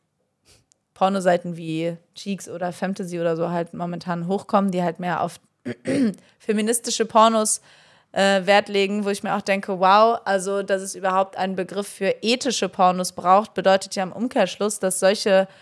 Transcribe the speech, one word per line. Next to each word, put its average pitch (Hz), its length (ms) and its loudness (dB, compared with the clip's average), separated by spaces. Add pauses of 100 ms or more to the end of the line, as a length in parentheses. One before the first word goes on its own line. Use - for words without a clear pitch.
(960)
Pornoseiten 180 600 0
wie 165 400 -6 (200)
Cheeks - 320 -10
oder 170 240 -8
Fantasy 185 480 -6
oder 170 160 0
so 170 140 -2
halt 170 220 -4
momentan 175 540 -6
hochkommen, 196 460 0
die 180 100 -2
halt 170 160 -2
mehr 175 240 -4
auf - 160 -6 (260)
<clears throat> 240 140 -10 (600)
feministische 220 640 -2
Pornos, 220 540 4 (500)
äh, 196 360 2
Wert 202 220 4
legen, 202 360 0
wo 202 60 -2
ich 196 120 -4
mir 196 140 -2
auch 202 60 -4
denke, 196 360 -2
wow, 214 460 6
also 196 400 -2
dass 196 180 -2
es 190 140 -12
überhaupt 190 400 -2
einen 190 180 -4
Begriff 190 320 -6
für 190 360 -2
ethische 226 460 0
Pornos 180 440 2
braucht, 190 420 2
bedeutet 190 400 2
ja 196 80 -4
im 180 80 -6
Umkehrschluss, 214 720 -2
dass 190 180 -2
solche 190 480 4 (160)